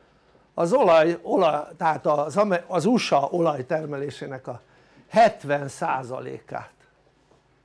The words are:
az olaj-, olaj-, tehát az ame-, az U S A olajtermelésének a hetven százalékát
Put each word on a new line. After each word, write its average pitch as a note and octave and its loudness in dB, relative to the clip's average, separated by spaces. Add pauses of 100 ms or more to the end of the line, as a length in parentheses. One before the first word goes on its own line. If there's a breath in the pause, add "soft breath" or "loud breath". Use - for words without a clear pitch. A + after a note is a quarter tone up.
(540 soft breath)
az E3+ 0
olaj-, E3+ 4
olaj-, D#3+ 0
tehát D#3 -2
az D3 0
ame-, G3 0
az E3+ -2
U A#3 4
S - -2
A C#3 4
olajtermelésének D3 -4
a B2 -14 (460 soft breath)
hetven C#3+ 2
százalékát C3 -8 (920)